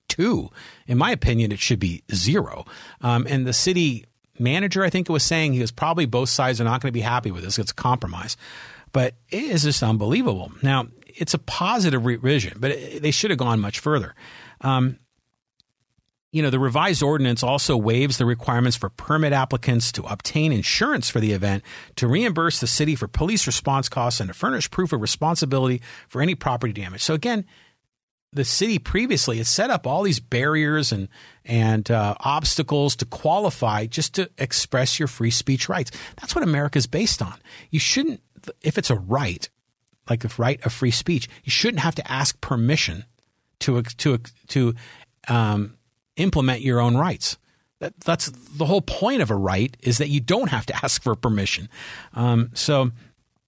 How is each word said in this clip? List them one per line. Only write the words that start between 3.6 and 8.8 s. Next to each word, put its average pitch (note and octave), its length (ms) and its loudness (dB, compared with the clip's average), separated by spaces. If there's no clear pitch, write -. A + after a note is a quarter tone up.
manager, F3 420 2
I F3+ 80 2
think F#3 180 0
it E3+ 40 0
was D3+ 100 2
saying, D#3 300 2
he B2 80 2
was A#2 100 0
probably D#3+ 360 0
both B2 240 0
sides B2+ 300 0
are A#2+ 40 2
not A#2 160 2
gonna C3+ 100 -2
be A#2 120 -2
happy A#2 280 -2
with F2+ 140 -8
this. G2 160 -2
It's F#2+ 100 -4
a - 60 -10
compromise. F#2 600 -2